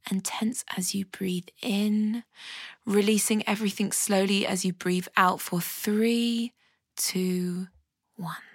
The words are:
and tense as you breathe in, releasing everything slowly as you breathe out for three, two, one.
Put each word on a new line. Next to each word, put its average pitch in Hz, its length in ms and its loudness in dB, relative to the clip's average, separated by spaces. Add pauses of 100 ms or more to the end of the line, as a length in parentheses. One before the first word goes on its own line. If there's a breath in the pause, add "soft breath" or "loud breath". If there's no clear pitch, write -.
and 190 140 -2
tense - 440 -4 (100)
as 185 180 -4
you 196 120 -4
breathe 180 420 -4 (140)
in, 214 600 2 (640 loud breath)
releasing 208 640 4
everything 208 440 0
slowly 196 540 2
as 190 200 -2
you 180 80 0
breathe 180 420 -2
out 185 240 4
for - 180 -2
three, 233 920 0 (440)
two, 180 720 -2 (480)
one. 165 200 -10 (180)